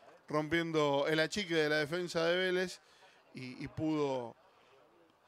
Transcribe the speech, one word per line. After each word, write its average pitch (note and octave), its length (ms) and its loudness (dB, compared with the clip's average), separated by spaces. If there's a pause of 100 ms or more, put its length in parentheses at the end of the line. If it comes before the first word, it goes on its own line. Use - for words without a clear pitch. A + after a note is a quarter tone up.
(280)
rompiendo D3+ 800 2
el D#3+ 120 4
achique E3 340 0
de D#3 160 4
la D3+ 60 2
defensa E3 500 0
de F3 120 2
Vélez F#3 420 0 (560)
y, C3 280 -12
y C#3 40 -8
pudo C#3+ 680 -2 (920)